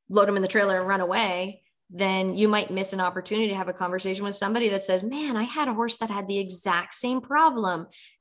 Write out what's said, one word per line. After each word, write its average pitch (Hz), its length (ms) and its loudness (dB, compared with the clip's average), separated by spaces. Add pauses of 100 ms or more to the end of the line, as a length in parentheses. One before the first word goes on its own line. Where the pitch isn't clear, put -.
load 196 200 6
'em 202 80 2
in 196 60 2
the 185 60 0
trailer 196 300 2
and 185 100 -2
run 196 120 2
away, 185 640 0 (280)
then 190 440 0
you 208 140 4
might 208 220 2
miss 190 220 -2
an 190 80 -4
opportunity 185 480 -2
to 196 60 -4
have 185 140 -4
a 180 40 -4
conversation 185 520 -4
with 202 100 -4
somebody 220 340 0
that 196 140 0
says, 185 200 0
"Man, 269 340 -4
I 214 80 0
had 285 240 -2
a 226 60 -2
horse 233 240 0
that 226 120 -4
had 202 180 -6
the 196 100 -2
exact 180 560 -2
same 247 260 0
problem, 240 680 2 (340)